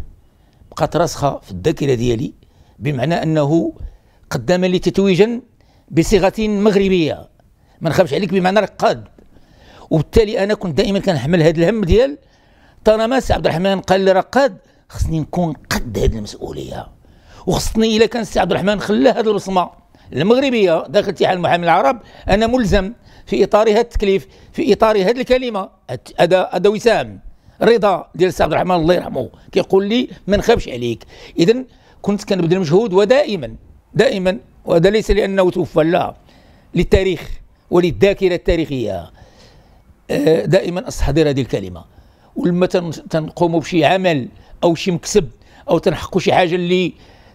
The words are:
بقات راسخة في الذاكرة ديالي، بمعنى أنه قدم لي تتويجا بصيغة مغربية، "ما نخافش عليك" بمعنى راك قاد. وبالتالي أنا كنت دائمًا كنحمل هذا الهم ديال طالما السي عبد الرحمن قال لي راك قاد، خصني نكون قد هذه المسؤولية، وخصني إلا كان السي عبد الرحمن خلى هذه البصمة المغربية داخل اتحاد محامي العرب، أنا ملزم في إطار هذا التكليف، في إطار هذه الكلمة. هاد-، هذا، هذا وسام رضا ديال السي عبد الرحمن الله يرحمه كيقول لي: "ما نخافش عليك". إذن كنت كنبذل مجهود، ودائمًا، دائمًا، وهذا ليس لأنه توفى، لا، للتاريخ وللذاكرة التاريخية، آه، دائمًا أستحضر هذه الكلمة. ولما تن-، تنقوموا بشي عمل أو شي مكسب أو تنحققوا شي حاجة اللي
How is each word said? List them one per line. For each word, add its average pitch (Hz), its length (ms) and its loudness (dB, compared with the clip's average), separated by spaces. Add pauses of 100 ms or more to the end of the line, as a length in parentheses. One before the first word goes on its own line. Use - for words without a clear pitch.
(720)
بقات - 260 -4
راسخة 151 420 -2
في - 120 -20
الذاكرة 135 440 -2
ديالي، 120 380 -2 (460)
بمعنى 143 440 -2
أنه 160 500 0 (580)
قدم 180 340 -2
لي 185 140 2
تتويجا 196 640 2 (500)
بصيغة 180 480 2
مغربية، 190 880 0 (520)
"ما 160 100 -2
نخافش 143 240 2
عليك" 185 160 -2
بمعنى 190 300 0
راك 190 180 -4
قاد. 147 260 -2 (840)
وبالتالي 196 540 0
أنا 208 100 0
كنت 175 240 -6
دائمًا 202 200 0
كنحمل 160 440 0
هذا 160 180 2
الهم 208 240 0
ديال 240 340 2 (680)
طالما 226 340 2
السي - 140 0
عبد 160 140 -2
الرحمن 180 340 0
قال 190 200 2
لي 190 120 4
راك 185 120 2
قاد، 254 320 0 (320)
خصني - 320 -4
نكون 165 320 -4
قد - 460 -6
هذه 95 200 2
المسؤولية، - 680 -12 (600)
وخصني 220 500 0
إلا 220 100 4
كان - 160 -4
السي - 180 -4
عبد 180 100 0
الرحمن 196 300 -2
خلى 240 280 2
هذه 220 220 0
البصمة 190 400 -2 (420)
المغربية 208 760 2
داخل 190 200 0
اتحاد 185 300 0
محامي 170 260 0
العرب، 196 360 2 (280)
أنا 214 180 2
ملزم 226 460 0 (340)
في 202 180 0
إطار 214 260 2
هذا 208 100 2
التكليف، 202 460 -2 (260)
في - 200 0
إطار 220 240 2
هذه 214 240 0
الكلمة. 240 480 -4 (220)
هاد-، - 300 -14
هذا، 175 320 2
هذا 185 180 2
وسام 165 500 0 (420)
رضا 208 520 2
ديال 185 140 2
السي - 140 -2
عبد 151 100 0
الرحمن 175 220 0
الله 170 200 2
يرحمه - 360 -6 (220)
كيقول 190 360 0
لي: 240 200 0 (180)
"ما 196 100 0
نخافش - 320 0
عليك". 120 360 -6 (340)
إذن 233 280 2 (360)
كنت 202 220 -2
كنبذل 180 360 0
مجهود، 185 320 0
ودائمًا، 202 640 0 (380)
دائمًا، 196 440 0 (260)
وهذا 175 260 2
ليس 214 200 0
لأنه 196 400 2
توفى، 170 300 -2
لا، 160 340 0 (600)
للتاريخ 185 560 0 (400)
وللذاكرة 180 640 2
التاريخية، 135 760 -4 (1000)
آه، - 340 0
دائمًا 180 440 -2
أستحضر 147 400 0
هذه 139 120 -2
الكلمة. 95 440 -8 (520)
ولما 180 300 0
تن-، 170 420 -4
تنقوموا 165 520 -2
بشي 160 240 0
عمل 170 440 2 (360)
أو 175 100 2
شي 190 160 -6
مكسب 170 380 0 (420)
أو 170 80 2
تنحققوا 175 420 -2
شي - 120 0
حاجة 175 220 2
اللي 180 400 0 (400)